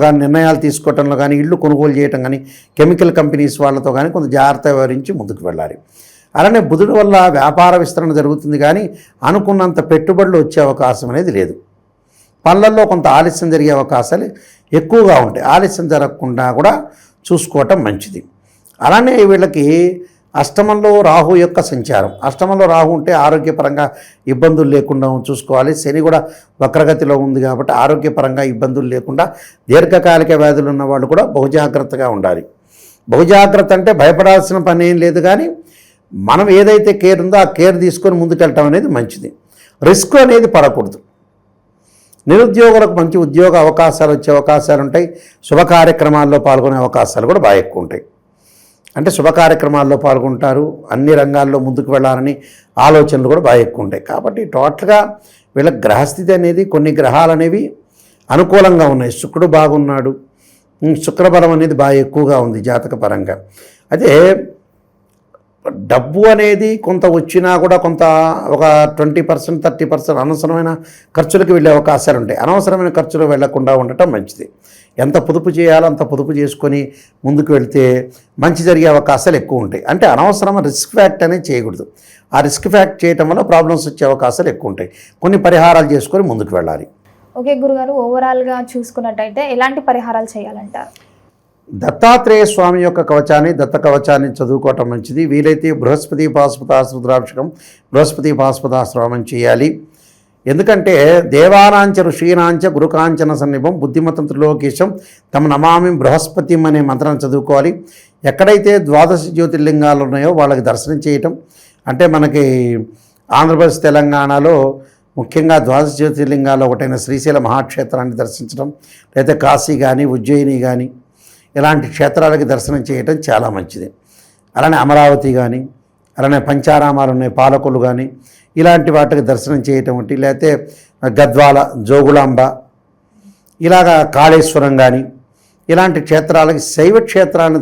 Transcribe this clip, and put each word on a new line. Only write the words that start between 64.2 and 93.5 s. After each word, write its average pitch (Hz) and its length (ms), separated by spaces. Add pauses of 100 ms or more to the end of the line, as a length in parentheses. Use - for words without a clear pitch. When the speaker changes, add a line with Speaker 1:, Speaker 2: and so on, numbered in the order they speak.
Speaker 1:
డబ్బు 131 300 (120)
అనేది 208 360 (160)
కొంత 180 300
వచ్చినా 170 360 (120)
కూడా 180 220
కొంత 170 180 (520)
ఒక 147 100 (340)
ట్వంటీ 151 320
పర్సెంట్, - 340
థర్టీ 160 260
పర్సెంట్ 147 320
అనవసరమైన 160 480 (460)
ఖర్చులకు 175 400
వెళ్ళే 156 180
అవకాశాలు 147 460
ఉంటాయి. 107 240
అనవసరమైన 185 540
ఖర్చులు 156 340
వెళ్లకుండా 135 400 (100)
ఉండటం 127 320
మంచిది. - 320 (580)
ఎంత 143 120 (100)
పొదుపు 165 320
చేయాలో 165 320
అంత 151 120 (100)
పొదుపు 143 260
చేసుకొని 143 420 (460)
ముందుకు 147 300
వెళ్తే 131 280 (600)
మంచి 170 240
జరిగే 165 260
అవకాశాలు 143 460
ఎక్కువ 120 240
ఉంటాయి. 92 180 (100)
అంటే 196 220
అనవసరమైన 196 560
రిస్క్ - 280
ఫ్యాక్ట్ 196 280
అనేది 175 240
చేయకూడదు. 117 360 (500)
ఆ 139 120
రిస్క్ 143 280
ఫ్యాక్ట్ 196 280
చేయటం 156 280
వల్ల 196 200
ప్రాబ్లమ్స్ 170 380
వచ్చే - 200
అవకాశాలు 135 440
ఎక్కువ 104 180
ఉంటాయి. 92 180 (340)
కొన్ని 196 240
పరిహారాలు 165 460
చేసుకొని 185 380
ముందుకు 104 260
వెళ్ళాలి. 80 300 (520)
Speaker 2:
ఓకే 269 120 (140)
గురుగారు, 269 260 (140)
ఓవరాల్గా 254 520 (140)
చూసుకున్నట్టయితే 233 720 (120)
ఎలాంటి 269 260 (100)
పరిహారాలు 226 440
చేయాలంటారు? 208 560 (920)
Speaker 1:
దత్తాత్రేయ 220 680
స్వామి 180 320
యొక్క 175 160 (100)
కవచాన్ని, 147 480